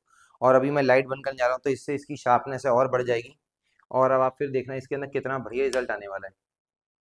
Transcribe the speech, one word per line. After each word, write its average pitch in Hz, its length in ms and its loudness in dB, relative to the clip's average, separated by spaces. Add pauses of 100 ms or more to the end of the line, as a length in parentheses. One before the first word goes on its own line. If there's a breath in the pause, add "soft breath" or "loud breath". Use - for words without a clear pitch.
(420 soft breath)
और 127 120 6
अभी 131 160 4
मैं 143 120 2
light 131 240 4
बंद 135 180 -8
करने 135 140 -6
जा 123 80 2
रहा 127 80 0
हूँ 127 100 -6
तो 143 60 0
इससे 135 240 -4
इसकी 143 240 -10
sharpness 123 480 0
है 127 60 2
और 127 180 2
बढ़ 123 120 0
जाएगी। 123 340 -4 (540)
और 131 200 2
अब 131 100 2
आप 131 180 0
फिर 143 120 -4
देखना 127 260 -4
इसके 131 180 -8
अंदर 139 140 -6
कितना 135 320 -4
बढ़िया 123 240 -4
result 127 260 -2
आने 104 180 -8
वाला 98 200 -10
है। 95 60 -20 (680)